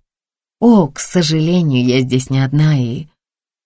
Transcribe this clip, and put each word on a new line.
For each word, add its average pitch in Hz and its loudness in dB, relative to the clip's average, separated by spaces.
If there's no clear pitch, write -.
«О, 214 4
к 151 -12
сожалению, 156 0
я 127 2
здесь 131 -2
не 135 -2
одна 147 0
и...» 123 -6